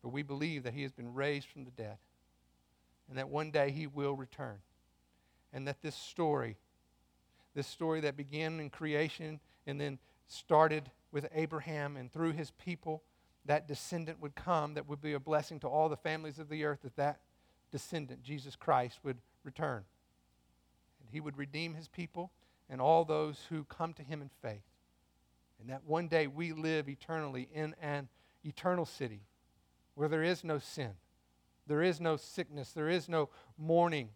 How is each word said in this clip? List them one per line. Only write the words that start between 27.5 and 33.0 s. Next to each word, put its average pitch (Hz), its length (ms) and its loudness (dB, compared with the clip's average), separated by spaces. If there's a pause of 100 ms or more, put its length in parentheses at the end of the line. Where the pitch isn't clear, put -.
in 156 300 -4
an 143 260 -2 (340)
eternal 175 440 0
city 107 400 -8 (680)
where 147 120 2
there 156 140 2
is 175 220 2
no 156 140 0
sin, 127 340 -6 (760)
there 151 160 4
is 170 180 4
no 160 160 4
sickness, 143 560 -8
there 156 160 0
is 170 180 2